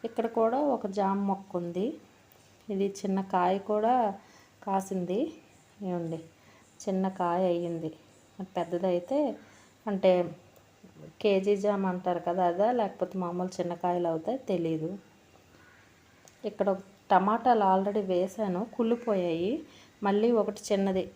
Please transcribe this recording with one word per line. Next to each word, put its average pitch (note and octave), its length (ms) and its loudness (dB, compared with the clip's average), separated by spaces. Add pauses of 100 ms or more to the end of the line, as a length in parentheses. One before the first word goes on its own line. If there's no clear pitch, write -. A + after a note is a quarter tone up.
ఇక్కడ A3+ 180 -4 (140)
కూడా A3+ 200 2 (160)
ఒక A3 120 -6 (100)
జామ G3 200 0 (140)
మొక్క F#3+ 200 -6 (100)
ఉంది. F3 240 -4 (880)
ఇది G3 140 0 (140)
చిన్న G3 160 0 (160)
కాయ F#3 240 2 (140)
కూడా G#3+ 220 2 (720)
కాసింది. F#3+ 540 -2 (720)
ఏమండి E3 300 -4 (640)
చిన్న F#3+ 240 0 (120)
కాయ F3 320 2
అయ్యింది. E3+ 400 -2 (640)
పెద్దదైతే F3 640 0 (680)
అంటే F#3+ 260 4 (1080)
కేజీ G3+ 320 4 (100)
జామ G3+ 300 0
అంటారు F3+ 340 -2
కదా, F3+ 240 0
అదా G3 160 2 (120)
లేకపోతే F#3+ 440 -4
మామూలు F3+ 360 -4
చిన్న F3 140 -2 (100)
కాయలు F3 300 0
అవుతాయి G#3 260 -4 (120)
తెలీదు. E3 380 -2 (1600)
ఇక్కడ G3 180 -2 (440)
టమాటాలు G#3+ 600 4
already G3+ 400 2
వేశాను, F#3 500 0 (140)
కుళ్ళిపోయాయి. G3+ 760 0 (540)
మళ్ళీ G#3 220 2 (140)
ఒకటి G#3 280 -4
చిన్నది G3 340 2 (120)